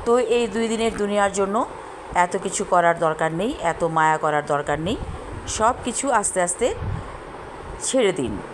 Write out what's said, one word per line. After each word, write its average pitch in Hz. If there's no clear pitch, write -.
তো 240
এই 240
দুই 220
দিনের 226
দুনিয়ার 202
জন্য 202
এত 180
কিছু 196
করার 170
দরকার 160
নেই, 208
এত 170
মায়া 156
করার 151
দরকার 147
নেই, 196
সব 226
কিছু 254
আস্তে 202
আস্তে 247
ছেড়ে 220
দিন। 104